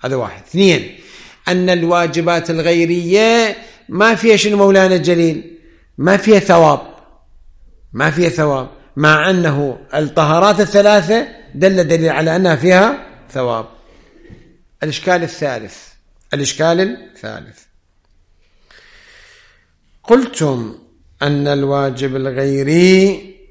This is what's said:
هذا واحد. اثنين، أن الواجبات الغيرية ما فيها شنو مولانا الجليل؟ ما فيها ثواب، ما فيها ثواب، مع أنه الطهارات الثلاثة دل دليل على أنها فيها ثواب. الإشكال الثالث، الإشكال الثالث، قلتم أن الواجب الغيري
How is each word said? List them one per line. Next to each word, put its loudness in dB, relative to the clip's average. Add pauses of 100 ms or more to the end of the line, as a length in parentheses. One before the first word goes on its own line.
هذا -6
واحد. -8
اثنين، -2 (480)
أن -2
الواجبات -2
الغيرية 0 (320)
ما 2
فيها 4
شنو 0
مولانا 4
الجليل؟ -2 (400)
ما 2
فيها 4
ثواب، 2 (960)
ما -2
فيها 0
ثواب، -4 (260)
مع 2
أنه -4
الطهارات 2
الثلاثة 2 (140)
دل 2
دليل 0
على -2
أنها 2
فيها 0 (240)
ثواب. -6 (1120)
الإشكال -4
الثالث، -10 (460)
الإشكال -2
الثالث، -10 (2500)
قلتم -2 (440)
أن -2
الواجب -2
الغيري 0 (140)